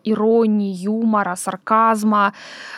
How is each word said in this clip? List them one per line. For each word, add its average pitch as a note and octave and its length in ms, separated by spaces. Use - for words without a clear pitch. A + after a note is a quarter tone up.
иронии, G#3+ 680
юмора, G#3 640
сарказма, G#3 960